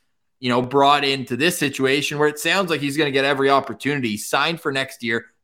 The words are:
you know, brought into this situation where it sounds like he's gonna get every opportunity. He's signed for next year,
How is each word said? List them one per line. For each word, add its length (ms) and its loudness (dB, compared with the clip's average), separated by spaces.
you 100 -4
know, 140 2
brought 420 4
into 320 -2
this 220 0
situation 580 -2
where 120 2
it 100 -4
sounds 320 0
like 100 0
he's 160 -4
gonna 140 0
get 140 2
every 260 2
opportunity. 600 0
He's 180 -6
signed 320 -2
for 100 -4
next 320 -6
year, 240 -4